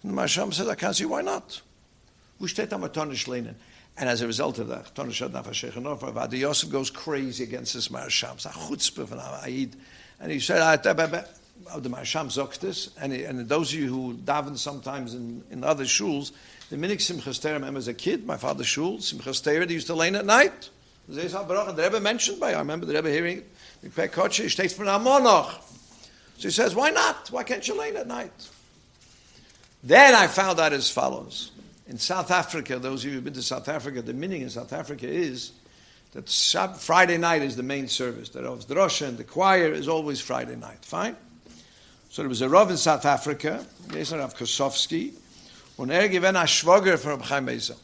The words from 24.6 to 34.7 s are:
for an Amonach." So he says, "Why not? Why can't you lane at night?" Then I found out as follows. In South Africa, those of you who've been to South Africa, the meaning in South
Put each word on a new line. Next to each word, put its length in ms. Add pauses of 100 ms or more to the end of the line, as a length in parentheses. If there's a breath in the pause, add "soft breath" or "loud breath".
for 100
an 60
Amonach." 640 (840 loud breath)
So 100
he 20
says, 240
"Why 160
not? 400
Why 140
can't 240
you 100
lane 180
at 120
night?" 240 (1500 loud breath)
Then 320
I 120
found 320
out 140
as 160
follows. 640 (360)
In 100
South 340
Africa, 480
those 240
of 60
you 60
who've 100
been 80
to 100
South 240
Africa, 340
the 120
meaning 300
in 60
South 220